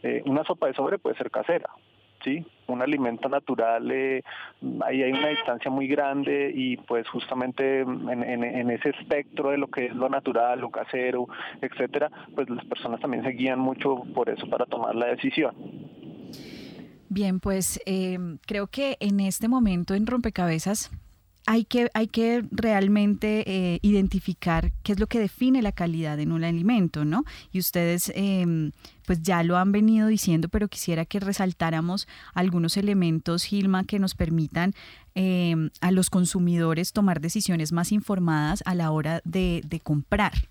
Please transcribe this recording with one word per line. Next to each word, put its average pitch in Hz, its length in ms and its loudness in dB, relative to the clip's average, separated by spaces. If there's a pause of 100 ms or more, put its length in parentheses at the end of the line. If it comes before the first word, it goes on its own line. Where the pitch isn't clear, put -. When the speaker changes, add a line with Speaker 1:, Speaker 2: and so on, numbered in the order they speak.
Speaker 1:
Eh, 120 220 -2
una 143 180 2
sopa 165 240 -2
de 127 60 0
sobre 151 240 -2
puede - 180 -4
ser 120 140 -8
casera, 160 400 -2 (540)
¿sí? 156 200 -4 (220)
Un 123 160 -4
alimento 131 480 0
natural, 120 640 0
eh, 131 320 0 (600)
ahí 131 200 0
hay 131 80 2
una 143 160 0
distancia 143 420 -2
muy 135 180 -2
grande 139 640 0
y, 131 240 -2
pues, 117 320 -2
justamente 131 720 -2
en, 127 280 -4 (140)
en, 120 200 -2
en 120 280 -2
ese 117 180 0
espectro 143 600 -2
de 143 80 0
lo 139 80 -2
que 127 200 -4
es 123 80 -8
lo 127 140 0
natural, 123 500 0
lo 120 120 -8
casero, 127 560 -4 (340)
etcétera, 139 480 -2 (240)
pues 131 160 -4
las 120 160 -6
personas 117 340 -6
también 120 240 -4
se 131 60 -2
guían 127 300 -2
mucho 131 440 0 (120)
por 117 140 0
eso 113 200 -6
para 120 160 0
tomar 117 300 -4
la 117 120 0
decisión. 127 460 0 (1600)
Speaker 2:
Bien, 190 300 0
pues, 190 460 -2
eh, 185 320 -2 (300)
creo 202 200 -4
que 269 340 -4
en 202 180 2
este 196 280 0
momento 196 460 2
en 214 140 2
Rompecabezas 196 840 0 (580)
hay 220 180 2
que, 240 280 0
hay 220 140 2
que 226 440 0
realmente, 208 960 2
eh, 185 340 0
identificar 185 920 2 (120)
qué 208 100 0
es 190 60 0
lo 214 80 2
que 233 120 0
define 254 420 2
la 208 100 2
calidad 160 480 -2
en 151 120 0
un 165 120 0
alimento, 170 600 2
¿no? 165 220 0 (260)
Y 185 80 -2
ustedes, 175 560 0
em, 175 560 2 (360)
pues, 170 160 0
ya 175 200 4
lo 175 140 4
han 185 140 4
venido 214 360 6
diciendo, 175 420 2
pero 208 180 0
quisiera 165 360 -2
que 202 160 -4
resaltáramos 180 880 0 (260)
algunos 175 440 2
elementos, 175 640 2
Gilma, 190 420 2
que 208 140 -2
nos 190 140 0
permitan, 165 600 0 (420)
em, 180 560 2 (100)
a 180 100 2
los 185 180 4
consumidores 175 840 2
tomar 190 280 2
decisiones 165 520 0
más 170 180 0
informadas 165 760 2
a 180 100 0
la 165 160 2
hora 156 340 0
de, 175 420 0
de 160 120 -6
comprar. 156 720 0